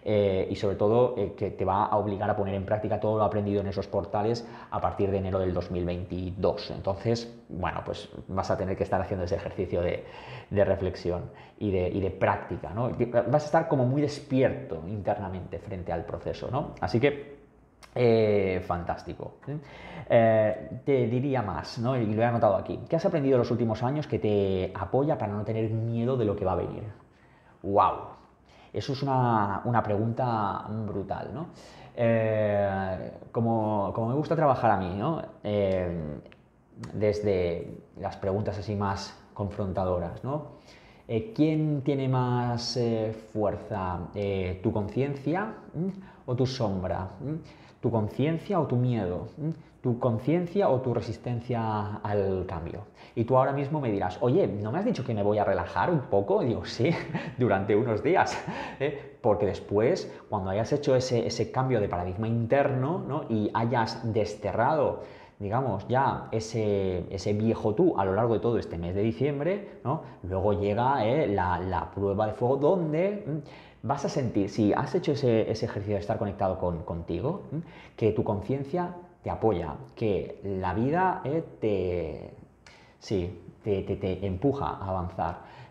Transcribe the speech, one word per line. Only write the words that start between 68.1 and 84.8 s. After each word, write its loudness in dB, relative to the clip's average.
largo 4
de 2
todo 2
este -4
mes -4
de 2
diciembre, 0
¿no? -2
Luego 2
llega, 2
eh, 2
la, 2
la -2
prueba 0
de -2
fuego 2
donde, 2
mm, -10
vas -2
a -2
sentir, 0
si 4
has 0
hecho 2
ese, 4
ese 0
ejercicio -4
de 0
estar -2
conectado 0
con, -2
contigo, -4
mm, -4
que 4
tu 0
conciencia -2
te -6
apoya, 0
que -2
la -2
vida, 0
eh, -2
te, -2
sí, -2
te, 0
te, -2
te -2
empuja 0
a -8